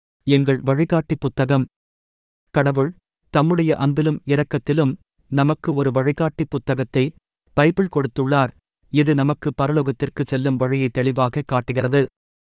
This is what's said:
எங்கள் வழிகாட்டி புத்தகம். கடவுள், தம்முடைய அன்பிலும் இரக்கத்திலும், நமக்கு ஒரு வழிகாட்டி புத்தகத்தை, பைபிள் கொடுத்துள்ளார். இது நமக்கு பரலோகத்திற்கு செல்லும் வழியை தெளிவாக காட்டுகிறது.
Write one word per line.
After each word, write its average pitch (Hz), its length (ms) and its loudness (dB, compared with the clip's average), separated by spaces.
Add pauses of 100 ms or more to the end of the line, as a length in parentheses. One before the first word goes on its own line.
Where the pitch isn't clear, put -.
(240)
எங்கள் 139 360 2
வழிகாட்டி 156 560 0
புத்தகம். 135 500 0 (840)
கடவுள், 139 440 0 (340)
தம்முடைய 160 480 2
அன்பிலும் 147 480 0
இரக்கத்திலும், 143 680 0 (320)
நமக்கு 143 460 0
ஒரு 139 180 0
வழிகாட்டி 147 580 -2
புத்தகத்தை, 135 640 -2 (380)
பைபிள் 170 380 2
கொடுத்துள்ளார். 135 580 0 (400)
இது 147 260 2
நமக்கு 143 360 0 (100)
பரலோகத்திற்கு 139 640 -2
செல்லும் 131 320 -2
வழியை 131 320 0
தெளிவாக 127 560 -2
காட்டுகிறது. 127 600 0 (520)